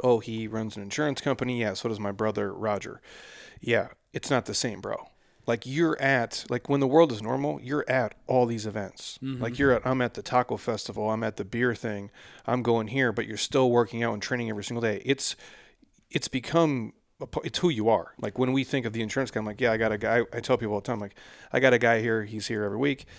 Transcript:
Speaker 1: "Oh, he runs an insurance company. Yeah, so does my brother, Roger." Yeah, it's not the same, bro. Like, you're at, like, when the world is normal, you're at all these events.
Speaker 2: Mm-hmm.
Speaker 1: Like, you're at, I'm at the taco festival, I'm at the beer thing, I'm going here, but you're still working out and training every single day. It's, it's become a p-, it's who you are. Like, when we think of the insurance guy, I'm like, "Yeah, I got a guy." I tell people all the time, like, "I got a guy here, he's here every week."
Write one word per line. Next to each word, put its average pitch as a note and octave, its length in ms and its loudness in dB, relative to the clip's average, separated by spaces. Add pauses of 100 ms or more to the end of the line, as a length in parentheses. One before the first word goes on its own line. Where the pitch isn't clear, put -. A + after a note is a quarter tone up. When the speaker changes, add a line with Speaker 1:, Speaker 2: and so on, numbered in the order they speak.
Speaker 1:
"Oh, A#2+ 140 6
he A2 280 -6
runs A2 300 -6
an G2+ 60 -8
insurance C#3+ 360 -2
company. B2+ 400 -2
Yeah, G#2+ 140 0
so A#2 160 -4
does G#2+ 100 -4
my G2+ 140 -4
brother, G2+ 400 -2
Roger." G2+ 480 -4 (580)
Yeah, A#2 300 0 (240)
it's - 180 -6
not B2+ 140 2
the G#2+ 80 -6
same, G#2 260 -4
bro. G2+ 300 -8 (360)
Like, A#2 200 -2
you're C#3 360 0
at, C3+ 460 0
like, B2 220 -4
when C#3+ 100 4
the C3+ 80 4
world D3+ 240 8
is G#2+ 100 -6
normal, C3+ 400 -2
you're C#3 280 -4
at B2 260 0 (120)
all B2+ 180 4
these A#2 200 -2
events. G2+ 560 -8
Speaker 2:
Mm-hmm. C3 220 -8
Speaker 1:
Like, A#2+ 160 -4
you're C#3 140 6
at, A#2 120 2
I'm C3 140 2
at A#2+ 140 0
the - 80 -8
taco B2 340 0
festival, G#2+ 540 -4
I'm A2 140 0
at G#2+ 120 -4
the G#2+ 80 -4
beer A#2 320 0
thing, G#2 340 -6 (380)
I'm B2 160 0
going A2+ 240 2
here, B2 240 2
but A2 160 -2
you're A2 80 -8
still C3 340 2
working A#2 320 2
out A#2 120 0
and G#2 80 -6
training A#2 280 -4
every G#2 140 -6
single A#2 180 -6
day. G#2+ 220 0
It's, - 320 0 (720)
it's - 180 -4
become C3+ 680 0 (280)
a C#3 60 -8
p-, - 160 -6
it's - 160 -6
who F3+ 100 2
you A2 200 2
are. G2 300 2
Like, G#2+ 180 -6
when B2+ 160 2
we C3+ 100 2
think B2 220 -2
of A2 80 -4
the A2+ 80 -2
insurance A2+ 300 -2
guy, - 80 -2
I'm A2 60 -2
like, G#2+ 140 -8
"Yeah, A#2+ 140 4
I A2 40 2
got A2 140 2
a G#2+ 60 0
guy." A2 240 2 (100)
I A#2 80 -6
tell B2 180 2
people G#2+ 180 -2
all G2+ 60 -2
the - 60 -10
time, A#2+ 140 -2
like, G2+ 140 -10 (360)
"I - 80 2
got C3 140 6
a B2 60 6
guy A#2 200 4
here, A2+ 240 0
he's G#2 240 -8
here G#2+ 160 -2
every G2+ 140 -2
week." C#3 280 -2 (140)